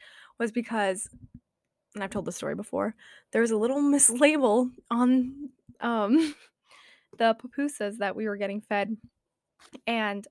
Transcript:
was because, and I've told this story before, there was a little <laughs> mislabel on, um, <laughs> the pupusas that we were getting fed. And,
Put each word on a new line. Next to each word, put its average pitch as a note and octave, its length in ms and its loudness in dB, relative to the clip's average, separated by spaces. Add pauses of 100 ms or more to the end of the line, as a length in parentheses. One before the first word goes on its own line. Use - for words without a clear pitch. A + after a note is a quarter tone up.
(380)
was A3+ 140 -4
because, G#3+ 560 -2 (840)
and G#3 100 -8
I've F#3+ 60 -8
told G3 140 -6
this F3+ 120 -8
story D3 180 -6
before, G#3 400 -4 (380)
there A3 100 2
was A#3 80 2
a A3 60 0
little A3+ 240 0
<laughs> - 0 -
mislabel C4+ 880 4 (200)
on, B3+ 600 0 (300)
um, A#3 540 2 (400)
<laughs> - 440 -20
the A3+ 180 4
pupusas A#3 600 -6
that G3+ 180 -4
we A3 120 -4
were G3+ 80 -6
getting G3+ 240 -6
fed. G#3 360 -2 (880)
And, G#3+ 440 -4